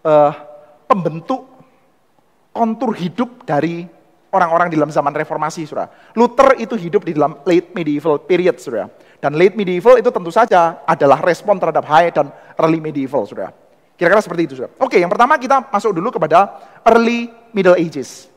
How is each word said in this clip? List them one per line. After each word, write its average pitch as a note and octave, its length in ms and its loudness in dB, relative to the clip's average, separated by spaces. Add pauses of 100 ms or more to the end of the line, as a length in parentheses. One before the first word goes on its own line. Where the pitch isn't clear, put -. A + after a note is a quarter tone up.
eh, D3+ 320 2 (560)
pembentuk F3 560 -4 (1120)
kontur A3 400 -4
hidup - 480 -8
dari E3 400 -4 (480)
orang-orang F3 400 2
di D#3 80 0
dalam D3 80 0
zaman D3 240 -2
reformasi, D#3 560 -8
saudara. G#2 240 -8 (240)
Luther A#3+ 400 2
itu A3+ 240 -8
hidup E3+ 240 -4
di D#3+ 80 -6
dalam D3 320 -2
late F3 320 0
medieval D3+ 400 -2
period, F3+ 400 0
saudara. G#2+ 320 -8 (320)
Dan C#3+ 160 -4
late G3 240 2
medieval F#3+ 400 4
itu A3 80 0
tentu F3+ 240 -6
saja F3+ 560 2
adalah D3 320 4
respon F3+ 400 -2
terhadap D3+ 240 -2
high D#3+ 240 2
dan D3 240 -2 (240)
early D#3+ 240 0
medieval, C#3 480 -6
saudara. G#2+ 240 -12 (480)
Kira-kira F#3+ 240 4
seperti E3+ 240 -4
itu, C#3 80 -14
saudara. B2 240 -12
Oke, C4 160 0
yang F3 160 2
pertama A#3+ 240 4
kita B3+ 320 -2
masuk G#3 320 -2
dulu G3+ 160 -4
kepada E3+ 320 2 (400)
early A#3 400 2 (240)
Middle F#3 240 4
Ages. D#3 600 -8